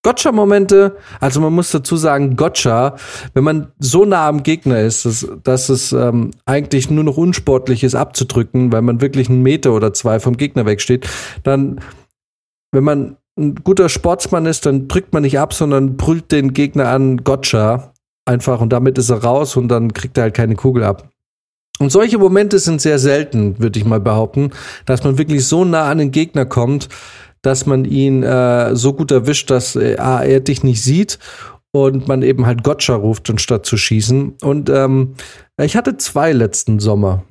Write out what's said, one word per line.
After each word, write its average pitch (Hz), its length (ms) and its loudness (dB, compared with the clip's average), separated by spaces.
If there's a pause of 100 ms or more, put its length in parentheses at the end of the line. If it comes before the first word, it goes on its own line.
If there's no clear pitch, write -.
Gotcha-Momente, 202 920 2 (220)
also 135 220 0
man 156 120 2
muss 175 180 0
dazu 165 260 -2
sagen, 139 400 0
Gotcha, 139 580 0 (380)
wenn 135 100 2
man 156 360 -2
so 147 260 4
nah 175 240 2
am 151 140 -2
Gegner 139 380 0
ist, 110 240 -2
dass, 113 220 -4 (160)
dass 127 260 0
es, 131 240 -2
ähm, 120 380 0 (160)
eigentlich 143 440 -2
nur 156 140 0
noch 139 120 0
unsportlich 131 680 0
ist, 131 100 0
abzudrücken, 127 760 -2
weil 113 120 2
man 117 180 0
wirklich 139 280 0
einen 127 140 2
Meter 139 300 2
oder 107 200 0
zwei 110 280 -2
vom 120 160 0
Gegner 131 300 -2
wegsteht, 117 420 -2 (340)
dann, 139 380 -2 (920)
wenn 135 120 2
man 143 320 -2 (220)
ein 147 180 -2
guter 185 320 2
Sportsmann 175 580 -2
ist, 160 200 -4
dann 135 220 0
drückt 190 240 -2
man 156 100 0
nicht 139 160 0
ab, 151 160 -2
sondern 135 420 0
brüllt 160 360 -2
den 139 200 0
Gegner 143 360 0
an, 131 360 0
Gotcha, 123 680 0 (340)
einfach, 123 340 0
und 117 120 0
damit 127 260 2
ist 120 120 0
er 113 140 0
raus 135 320 0
und 123 120 0
dann 117 240 0
kriegt - 260 -8
er 117 60 2
halt 107 100 -2
keine 113 200 0
Kugel 123 300 0
ab. 98 240 -4 (720)
Und 139 100 0
solche 214 280 2
Momente 196 420 4
sind 165 200 -2
sehr 147 200 2
selten, 131 580 0
würde 110 200 -2
ich 101 60 -2
mal 110 160 2
behaupten, 113 500 0 (360)
dass 123 160 0
man 135 160 0
wirklich 151 280 0
so 175 180 2
nah 160 260 0
an 160 80 0
den 139 140 0
Gegner 156 340 -2
kommt, 131 420 -2 (540)
dass 135 240 0
man 135 180 2
ihn, 135 380 2
äh, 123 540 2
so 131 180 2
gut 147 160 -4
erwischt, 139 400 0
dass, 123 260 0
äh, 113 200 0
er 131 440 2
dich 131 220 -2
nicht 117 200 0
sieht 156 360 0 (540)
und 135 360 2
man 131 140 0
eben 127 240 2
halt 120 160 0
Gotcha 143 320 0
ruft, 110 340 -2
anstatt 110 380 -2
zu 110 100 -2
schießen. 123 640 0
Und, 139 280 -2
ähm, 135 440 2 (460)
ich 147 160 0
hatte 240 220 -2
zwei 156 340 0
letzten 110 460 0
Sommer. 101 520 0